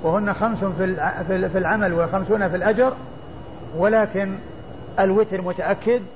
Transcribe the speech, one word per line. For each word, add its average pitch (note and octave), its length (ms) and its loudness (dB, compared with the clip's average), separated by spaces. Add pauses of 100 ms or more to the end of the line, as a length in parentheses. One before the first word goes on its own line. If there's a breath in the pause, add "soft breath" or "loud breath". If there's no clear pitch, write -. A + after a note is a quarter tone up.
وهن G3 300 2
خمس G#3 300 0
في F#3 200 0
الع-، F#3 440 -2
في F#3+ 80 0
ال-، F#3 140 0
في D#3+ 80 -2
العمل F#3 360 2
وخمسون F#3 560 2
في E3+ 60 -2
الأجر، A3 380 2 (840)
ولكن G3 580 2 (640)
الوتر F#3+ 420 4
متأكد G3 600 0 (140)